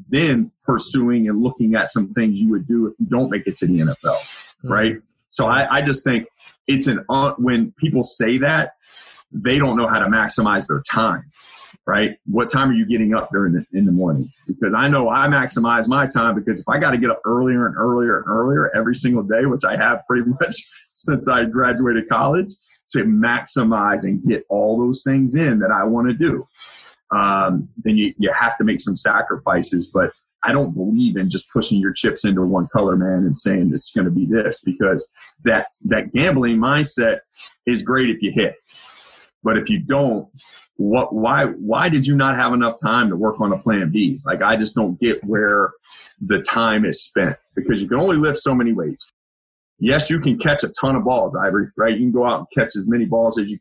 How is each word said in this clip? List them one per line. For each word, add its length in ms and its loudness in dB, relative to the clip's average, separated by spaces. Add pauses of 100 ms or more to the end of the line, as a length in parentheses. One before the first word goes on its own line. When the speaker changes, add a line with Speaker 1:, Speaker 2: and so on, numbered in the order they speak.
Speaker 1:
then 440 0 (120)
pursuing 640 0
and 160 0
looking 320 0
at 140 -2
some 240 -2
things 260 0
you 120 4
would 140 -2
do 220 0
if 100 -6
you 100 -2
don't 220 0
make 160 -4
it 120 -4
to 100 0
the 140 4
N 80 2
F 160 -6
L, 140 -2 (420)
Speaker 2:
Hmm. 100 -6
Speaker 1:
right? 300 0 (260)
So 200 -2
I, 280 0
I 60 2
just 240 0
think 220 0 (380)
it's 220 2
an, 220 0
uh, 280 0
when 400 0
people 280 0
say 320 0
that, 340 0 (600)
they 280 0
don't 160 2
know 120 2
how 120 2
to 60 0
maximize 640 0
their 220 -2
time, 340 -2 (640)
right? 380 -2
What 240 -2
time 200 2
are 40 2
you 120 2
getting 280 0
up 180 -2
during 220 0
the, 180 -2
in 140 2
the 60 4
morning? 360 0 (200)
Because 260 -2
I 140 0
know 220 2
I 180 2
maximize 600 0
my 200 2
time 280 0
because 260 -4
if 60 -12
I 120 0
gotta 180 0
get 140 2
up 140 -4
earlier 420 2
and 80 -4
earlier 420 2
and 100 -6
earlier 480 0
every 200 0
single 280 0
day, 220 0
which 180 -2
I 140 -2
have 300 0
pretty 220 0
<laughs> 120 0
much 140 -2 (380)
since 340 0
I 180 2
graduated 640 0
college, 440 0 (360)
to 140 0
maximize 1000 2
and 200 -2
get 260 -2
all 300 0
those 240 0
things 320 2
in 240 2
that 120 0
I 120 0
wanna 300 0
do, 340 -2 (640)
um, 560 0 (160)
then 140 4
you, 200 0
you 140 0
have 260 0
to 60 0
make 160 0
some 160 -2
sacrifices. 920 0
But 240 0 (320)
I 80 0
don't 220 0
believe 440 0
in 120 0
just 220 -4
pushing 280 2
your 140 0
chips 300 -2
into 220 2
one 220 0
color, 280 0
man, 300 2
and 120 0
saying 360 0
it's 180 -2
gonna 200 0
be 140 0
this, 380 0
because 440 -2 (360)
that, 240 0 (180)
that 280 -2
gambling 440 2
mindset 600 2 (460)
is 160 0
great 280 0
if 120 -2
you 100 -2
hit. 240 0 (880)
But 140 2
if 120 -4
you 100 0
don't, 480 -2 (500)
what, 380 0
why, 300 0
why 440 -2
did 160 2
you 100 2
not 200 2
have 180 0
enough 280 0
time 280 2
to 60 -2
work 240 -2
on 120 0
a 60 -2
plan 340 0
B? 340 0
Like, 160 -2
I 160 2
just 180 -4
don't 240 -2
get 240 0
where 480 0 (500)
the 200 -2
time 440 0
is 180 -2
spent, 340 -2 (180)
because 260 -2
you 60 -6
can 100 -2
only 200 2
lift 220 0
so 140 0
many 200 2
weights. 380 -6 (680)
Yes, 320 2
you 100 0
can 180 2
catch 260 0
a 60 -2 (100)
ton 160 0
of 80 -2
balls, 320 0
Ivory, 320 0 (100)
right? 160 2
You 60 -2
can 120 2
go 140 2
out 140 0
and 140 -14
catch 240 -2
as 100 -6
many 180 0
balls 320 0
as 120 -2
you 120 -10